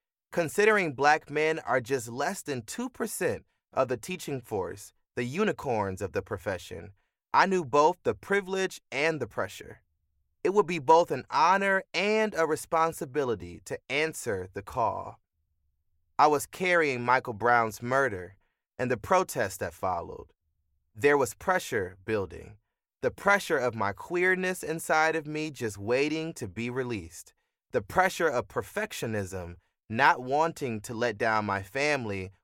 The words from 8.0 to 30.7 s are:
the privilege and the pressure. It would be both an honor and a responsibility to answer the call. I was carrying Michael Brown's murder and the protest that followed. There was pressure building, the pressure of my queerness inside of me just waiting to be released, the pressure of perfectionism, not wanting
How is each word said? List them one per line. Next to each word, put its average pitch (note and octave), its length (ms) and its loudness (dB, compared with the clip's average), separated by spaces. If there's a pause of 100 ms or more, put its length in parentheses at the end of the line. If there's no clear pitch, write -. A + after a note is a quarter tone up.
the A2+ 120 0
privilege F#3+ 680 -2 (120)
and D3+ 280 0
the A#2 60 -4
pressure. - 540 -8 (640)
It F3+ 100 2
would G3+ 120 4
be E3+ 120 -2
both D#3+ 320 6
an C3+ 200 -4
honor F#3+ 520 4 (100)
and G#3+ 440 0
a E3 100 2
responsibility C#3+ 1160 -2
to - 140 -8 (120)
answer B2+ 640 -4
the G2+ 80 -8
call. G2+ 560 -4 (1000)
I C#3+ 100 8
was D3 180 2
carrying D#3+ 580 2
Michael B2 300 2
Brown's A2+ 480 2
murder A#2 540 0 (420)
and B2+ 120 0
the B2 60 0
protest D3+ 640 0
that F2+ 140 -6
followed. F2+ 580 -6 (640)
There C#3+ 220 6
was B2 160 0
pressure G#2+ 680 -2
building, G#2 520 -4 (460)
the - 80 0
pressure - 480 2
of A#2+ 180 0
my G2+ 160 0
queerness F#3 680 0
inside D#3+ 520 2
of D#3 120 -6
me D3+ 240 -6
just A2 280 -6
waiting D3+ 560 0
to G#2+ 140 -8
be A2+ 220 -6
released, A#2+ 640 -8 (360)
the A#2+ 120 0
pressure F#3 460 0
of B2 200 -2
perfectionism, G#2 1080 -6 (340)
not C3+ 300 4
wanting C3 600 -2